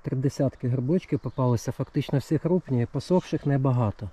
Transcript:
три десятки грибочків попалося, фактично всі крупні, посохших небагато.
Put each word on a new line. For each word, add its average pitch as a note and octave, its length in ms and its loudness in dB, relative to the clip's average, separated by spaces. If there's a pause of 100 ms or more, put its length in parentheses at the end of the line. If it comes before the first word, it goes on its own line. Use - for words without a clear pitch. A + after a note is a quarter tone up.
три - 160 -4
десятки C3 500 0
грибочків B2+ 520 0
попалося, B2+ 520 0
фактично - 480 -2
всі D#3 180 0
крупні, C#3+ 480 0
посохших D#3+ 600 -2
небагато. B2+ 680 2